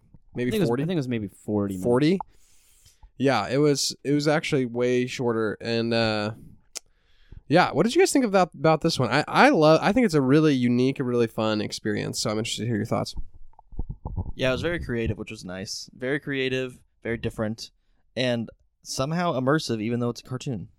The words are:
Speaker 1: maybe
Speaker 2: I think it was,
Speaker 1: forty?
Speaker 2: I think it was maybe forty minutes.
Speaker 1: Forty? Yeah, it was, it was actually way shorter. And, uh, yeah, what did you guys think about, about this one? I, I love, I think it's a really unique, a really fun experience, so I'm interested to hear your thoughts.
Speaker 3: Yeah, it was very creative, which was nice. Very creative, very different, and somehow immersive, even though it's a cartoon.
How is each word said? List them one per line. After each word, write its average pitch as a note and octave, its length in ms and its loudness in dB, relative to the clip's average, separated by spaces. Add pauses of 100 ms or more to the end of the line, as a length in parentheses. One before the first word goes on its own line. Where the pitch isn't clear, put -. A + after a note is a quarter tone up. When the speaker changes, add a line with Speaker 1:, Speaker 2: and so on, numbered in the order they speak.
(360)
Speaker 1:
maybe B2 140 -2
Speaker 2:
I - 20 0
think G#3+ 80 0
it - 20 2
was, A#2 60 2
Speaker 1:
forty? B2+ 160 0
Speaker 2:
I - 20 -2
think F3+ 100 -2
it D3+ 40 0
was B2+ 80 -4
maybe A2 200 -4 (160)
forty G2+ 300 0
minutes. F#2 100 -8
Speaker 1:
Forty? D3 340 4 (1000)
Yeah, B2 300 2
it B2+ 100 0
was, D3 360 2 (100)
it C3+ 80 0
was D3 160 2
actually C#3+ 380 0
way B2 420 0
shorter. A2+ 520 -2
And, A#2 320 -2
uh, G#2+ 400 0 (1160)
yeah, D3+ 240 4
what C#3 100 2
did A#3 120 -2
you E4+ 60 4
guys F#4+ 120 4
think C4+ 120 4
about, F#3+ 300 2
about D#3 280 2
this E3 180 0
one? A2+ 100 0
I, C#3 180 2
I G3+ 220 6
love, D#3+ 320 6
I E3+ 100 2
think A#3+ 140 4
it's D#3 80 0
a C#3+ 80 4
really D3 320 4
unique, B2 460 2
a C3+ 40 -2
really A#2+ 220 2
fun A2 340 0
experience, G#2 600 -4
so A#2 100 -2
I'm G#2+ 80 -2
interested A2 240 -6
to A2+ 60 -4
hear A#2 80 0
your A2 100 -2
thoughts. G#2+ 280 -4 (1200)
Speaker 3:
Yeah, C3 140 -2
it C3 40 0
was B2+ 100 -4
very E3+ 200 -4
creative, A2+ 360 -4
which G#2+ 120 -12
was A2 140 -14
nice. F#2+ 520 -10
Very C3 220 -4
creative, C3 600 -4 (240)
very A2+ 160 -4
different, A2 520 -6 (460)
and A#2+ 320 -2 (340)
somehow D#3+ 560 -2
immersive, B2+ 440 0
even A#2+ 180 -2
though A#2+ 80 0
it's - 140 -8
a - 20 -20
cartoon. B2 440 -8 (100)